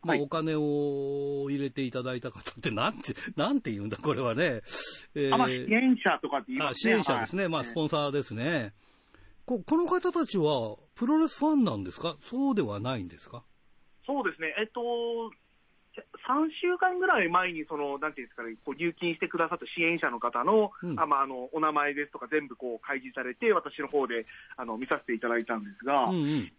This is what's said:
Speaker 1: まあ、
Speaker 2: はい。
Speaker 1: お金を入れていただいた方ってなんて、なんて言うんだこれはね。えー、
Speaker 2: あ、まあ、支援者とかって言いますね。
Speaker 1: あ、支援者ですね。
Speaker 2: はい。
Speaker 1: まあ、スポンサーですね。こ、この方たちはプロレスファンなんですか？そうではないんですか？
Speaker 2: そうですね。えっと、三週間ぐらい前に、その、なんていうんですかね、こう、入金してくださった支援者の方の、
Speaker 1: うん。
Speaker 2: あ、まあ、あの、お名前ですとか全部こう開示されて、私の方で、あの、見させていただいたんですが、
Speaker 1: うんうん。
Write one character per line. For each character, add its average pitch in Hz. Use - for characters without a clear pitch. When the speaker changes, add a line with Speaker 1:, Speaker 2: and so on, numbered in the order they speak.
Speaker 1:
ま 262
あ、 -
Speaker 2:
は -
い。 143
Speaker 1:
お 143
金 160
を 143
入 143
れ 139
て 135
い 123
た 123
だ 127
い 120
た 127
方 -
っ -
て -
な 117
ん 220
て、 -
な 196
ん 277
て 127
言 101
う -
ん 107
だ -
こ 151
れ 117
は 117
ね。 135
え 139
ー、 135
Speaker 2:
あ、 233
ま 254
あ、 -
支 127
援 247
者 170
と 147
か 139
っ -
て 107
言 254
い -
ま 143
す -
ね。 226
Speaker 1:
あ、 -
支 135
援 127
者 123
で 113
す -
ね。 196
Speaker 2:
は 180
い。 -
Speaker 1:
ま 160
あ、 127
ス -
ポ 160
ン 151
サ 147
ー 139
で 139
す -
ね。 120
こ、 240
こ 311
の 349
方 359
た 330
ち -
は 135
プ 240
ロ 302
レ 320
ス -
フ 302
ァ 302
ン 269
な 151
ん 101
で 90
す -
か？ 160
そ 269
う 233
で 202
は 101
な 123
い 98
ん 87
で 80
す -
か？ -
Speaker 2:
そ 277
う -
で 175
す 165
ね。 156
え 214
っ 220
と、 240
三 302
週 359
間 359
ぐ 370
ら 302
い 170
前 180
に、 156
そ 160
の、 143
な 151
ん 147
て 135
い -
う 113
ん -
で -
す -
か 120
ね、 113
こ 147
う、 135
入 170
金 170
し -
て 175
く 170
だ 165
さ 175
っ -
た -
支 -
援 165
者 156
の 117
方 120
の、 208
Speaker 1:
う 175
ん。 131
Speaker 2:
あ、 160
ま 147
あ、 139
あ 135
の、 131
お 160
名 156
前 143
で 147
す 147
と 151
か 123
全 147
部 127
こ 123
う 110
開 139
示 127
さ 131
れ 127
て、 226
私 156
の 139
方 139
で、 113
あ 127
の、 117
見 127
さ 151
せ -
て 123
い 110
た 123
だ 117
い 113
た 117
ん 104
で 101
す -
が、 139
Speaker 1:
う 190
ん -
う 175
ん。 143